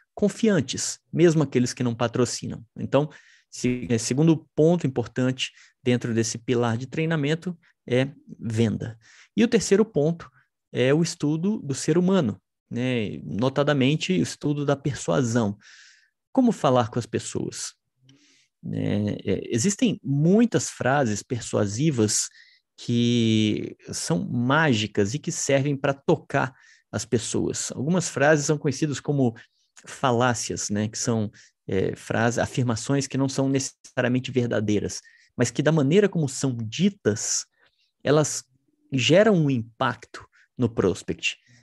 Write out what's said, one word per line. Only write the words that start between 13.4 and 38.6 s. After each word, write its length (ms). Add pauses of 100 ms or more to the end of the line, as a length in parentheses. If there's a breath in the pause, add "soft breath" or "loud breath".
o 100
estudo 440
da 100
persuasão. 800 (760 loud breath)
Como 200
falar 380
com 80
as 80
pessoas? 640 (920 soft breath)
Né? 600
É, 300
existem 500
muitas 640
frases 540
persuasivas 1080 (480 soft breath)
que 1000 (160)
são 380
mágicas 880
e 40
que 140
servem 440
pra 180
tocar 580 (400 soft breath)
as 120
pessoas. 680
Algumas 360
frases 380
são 120
conhecidas 420
como 340 (520 loud breath)
falácias, 800
né? 200
Que 100
são, 320 (360 soft breath)
é, 300
frases, 420
afirmações 680
que 100
não 140
são 180
necessariamente 840
verdadeiras, 680 (340 soft breath)
mas 160
que 120
da 100
maneira 360
como 200
são 260
ditas, 920 (580)
elas 400 (480)